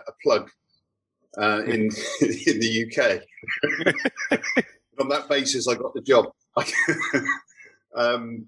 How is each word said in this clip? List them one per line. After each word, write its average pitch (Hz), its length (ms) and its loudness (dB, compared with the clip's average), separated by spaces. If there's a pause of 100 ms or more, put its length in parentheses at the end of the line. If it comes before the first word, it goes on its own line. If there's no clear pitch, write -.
a 110 60 -14 (100)
plug, 110 280 2 (840)
uh, 107 280 2
in, 110 240 0 (160)
<laughs> - 160 -4
in 117 400 0
the 113 100 0
U 113 180 0
K. 110 320 0 (1120)
<laughs> - 80 2 (640)
On 127 80 0
that 143 200 -2
basis, 135 380 0
I 120 80 2
got - 200 -8
the 131 80 -6
job. 123 240 6 (300)
<laughs> - 100 -2 (1300)
Um, 117 520 0